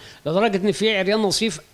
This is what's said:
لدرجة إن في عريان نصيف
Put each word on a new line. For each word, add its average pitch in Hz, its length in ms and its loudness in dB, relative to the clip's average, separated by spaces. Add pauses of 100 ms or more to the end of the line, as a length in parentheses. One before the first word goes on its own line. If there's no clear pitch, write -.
(260)
لدرجة 196 300 2
إن 190 160 0
في 214 240 0
عريان 190 220 0
نصيف 202 420 -2 (120)